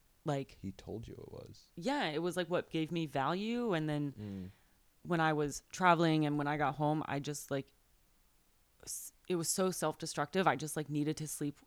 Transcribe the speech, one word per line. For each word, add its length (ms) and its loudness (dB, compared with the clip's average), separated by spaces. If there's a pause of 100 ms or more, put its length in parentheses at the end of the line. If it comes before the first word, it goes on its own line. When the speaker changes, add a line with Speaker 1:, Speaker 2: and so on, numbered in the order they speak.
(240)
Speaker 1:
like 360 -2
Speaker 2:
He 120 -6
told 360 -12
you 60 -14
it 180 -16
was. 440 -16
Speaker 1:
Yeah, 320 -2
it 140 -2
was, 140 -2
like, 140 0
what 200 2
gave 220 0
me 140 0
value. 640 0
And 160 2
then 300 0
Speaker 2:
Mm. 320 -8 (520)
Speaker 1:
when 180 0
I 120 4
was 300 -2 (100)
traveling 540 6
and 100 2
when 100 0
I 120 0
got 180 2
home, 300 2
I 140 -4
just, 300 -8
like, 160 -2 (1160)
s-, 280 -10 (160)
it 80 0
was 120 -2
so 220 2
self-destructive. 760 0
I 100 6
just, 200 -6
like, 140 -4
needed 280 0
to 100 -6
sleep. 380 -6